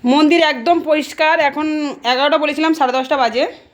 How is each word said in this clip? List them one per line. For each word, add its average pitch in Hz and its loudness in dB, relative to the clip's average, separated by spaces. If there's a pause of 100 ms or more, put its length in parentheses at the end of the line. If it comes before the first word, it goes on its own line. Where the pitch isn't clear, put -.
(140)
মন্দির 302 4 (100)
একদম 285 0 (120)
পরিষ্কার। 311 0 (140)
এখন 294 -6 (460)
এগারোটা 285 0
বলেছিলাম, 302 -2
সাড়ে 254 0
দশটা 254 -2
বাজে। 233 0 (300)